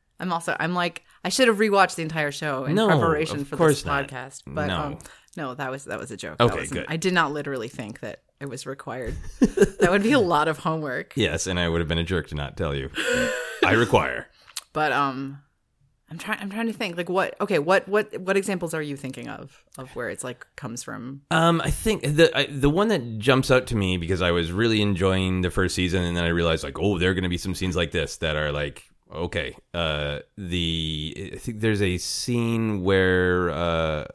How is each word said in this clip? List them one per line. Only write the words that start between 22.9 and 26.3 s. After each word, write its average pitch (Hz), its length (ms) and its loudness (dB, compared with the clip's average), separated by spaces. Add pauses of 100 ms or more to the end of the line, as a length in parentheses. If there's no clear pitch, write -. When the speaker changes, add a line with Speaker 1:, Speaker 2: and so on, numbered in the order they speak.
Speaker 2:
jumps 127 320 4
out 127 180 6
to 117 80 0
me, 92 200 2
because 85 260 0
I 87 80 4
was 87 220 2
really 110 300 2
enjoying 92 580 2
the 90 100 0
first 90 240 0
season, 90 300 0
and 87 120 -2
then 87 60 0
I 85 60 2
realized, 85 340 2